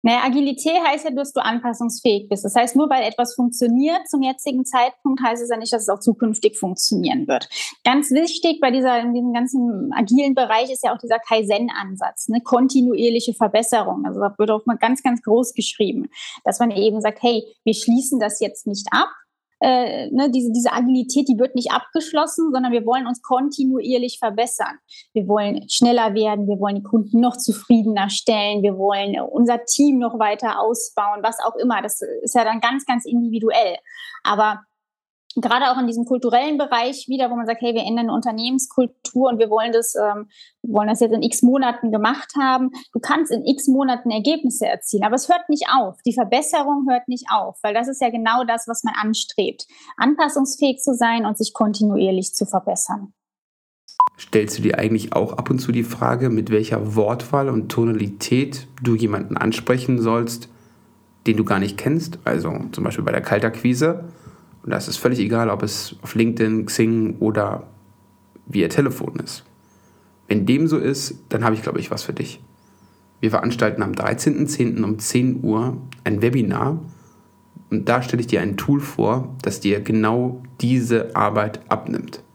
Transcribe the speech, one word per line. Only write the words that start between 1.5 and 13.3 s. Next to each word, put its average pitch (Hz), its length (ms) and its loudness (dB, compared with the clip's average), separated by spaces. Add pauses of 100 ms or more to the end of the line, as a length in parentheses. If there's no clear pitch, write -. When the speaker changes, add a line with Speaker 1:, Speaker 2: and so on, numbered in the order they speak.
Speaker 1:
bist. 196 160 -4
Das 202 120 -4
heißt, 240 200 2
nur 302 140 4
weil 262 140 2
etwas 240 320 -2
funktioniert 247 720 0
zum 277 120 0
jetzigen 262 440 -2
Zeitpunkt, 254 580 0
heißt 233 180 0
es 240 80 -8
ja 233 60 2
nicht, 220 160 -6
dass 220 120 -2
es 208 60 -2
auch 202 120 -2
zukünftig 214 580 2
funktionieren 180 680 0
wird. 139 220 -2 (380)
Ganz 269 260 2
wichtig 320 480 2
bei 262 100 4
dieser, 254 300 2
in 240 140 -2
diesem 247 180 0
ganzen 240 640 -2
agilen 254 420 4
Bereich 240 340 2
ist 262 140 -6
ja 220 100 0
auch 226 40 -6
dieser 226 220 0
Kaizen-Ansatz, 202 1080 -2
ne? 226 140 0
Kontinuierliche 247 920 2